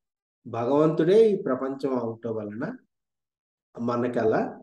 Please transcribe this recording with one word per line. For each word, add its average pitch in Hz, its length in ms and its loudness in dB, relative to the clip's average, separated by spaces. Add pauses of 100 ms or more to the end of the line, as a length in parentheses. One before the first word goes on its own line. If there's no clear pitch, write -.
(580)
భగవంతుడే 160 720 4
ఈ - 160 -2
ప్రపంచం 135 540 -2
అవటం 113 360 -8
వలన 107 260 -8 (1300)
మనకి 123 280 -2
అలా 117 240 2 (200)